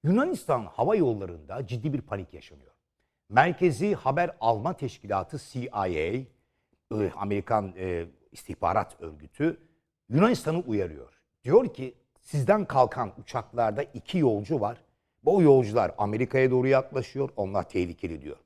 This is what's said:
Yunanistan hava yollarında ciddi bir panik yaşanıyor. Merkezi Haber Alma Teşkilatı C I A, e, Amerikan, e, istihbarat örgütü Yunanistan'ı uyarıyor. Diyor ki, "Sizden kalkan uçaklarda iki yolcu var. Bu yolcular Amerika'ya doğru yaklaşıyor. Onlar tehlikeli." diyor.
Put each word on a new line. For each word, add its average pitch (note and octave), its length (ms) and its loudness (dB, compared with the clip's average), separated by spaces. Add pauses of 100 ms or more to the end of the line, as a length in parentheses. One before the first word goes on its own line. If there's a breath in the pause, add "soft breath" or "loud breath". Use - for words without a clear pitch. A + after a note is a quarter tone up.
Yunanistan F3+ 600 0
hava C#3 300 0
yollarında G2 720 -2
ciddi B2 260 -6
bir C3 80 -4
panik G2 320 -10
yaşanıyor. C#2+ 380 -20 (580)
Merkezi E3 680 2
Haber E3 460 -2
Alma A#2 360 0
Teşkilatı G#2 600 -6
C - 220 -12
I B2 120 -8
A, G2+ 160 -2
e, F2+ 380 -4 (920)
Amerikan, G2+ 640 -2
e, F2+ 280 -6 (260)
istihbarat - 720 -4
örgütü E2 560 -4 (520)
Yunanistan'ı E3 500 2
uyarıyor. F#2+ 600 -6 (220)
Diyor G#3 300 4
ki, C3 220 -12 (240)
"Sizden F#3 460 0
kalkan B2 520 0
uçaklarda A#2 680 -4
iki - 340 -8
yolcu A#2 440 2
var. G#2 160 -4 (460)
Bu F#3 180 4
yolcular A#2 560 6
Amerika'ya A#2+ 540 0
doğru B2+ 160 2
yaklaşıyor. C3+ 680 0
Onlar G2 340 -4
tehlikeli." E2+ 520 -6
diyor. C#2+ 240 -14